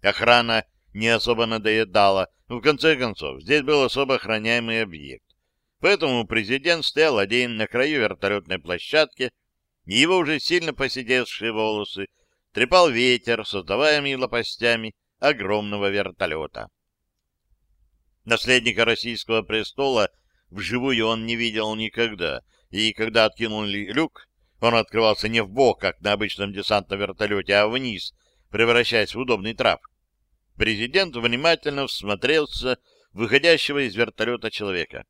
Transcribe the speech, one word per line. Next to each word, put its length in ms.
Охрана 640
не 140
особо 380
надоедала, 800
но 80
в 40
конце 360
концов 440
здесь 200
был 240
особо 300
охраняемый 680
объект. 420
Поэтому 480
президент 580
стоял 320
один 400
на 80
краю 360
вертолетной 580
площадки, 720
и 120
его 200
уже 220
сильно 340
поседевшие 760
волосы 560
трепал 380
ветер, 560
создаваемый 680
лопастями 760
огромного 720
вертолета. 760
Наследника 600
российского 560
престола 680
вживую 560
он 180
не 100
видел 380
никогда, 680
и 240
когда 320
откинули 680
люк, 360
он 160
открывался 540
не 120
в 80
бок, 320
как 200
на 120
обычном 400
десантном 460
вертолете, 560
а 120
вниз, 460
превращаясь 640
в 40
удобный 360
трап. 260
Президент 580
внимательно 720
всмотрелся 920
в 40
выходящего 600
из 160
вертолета 560
человека. 580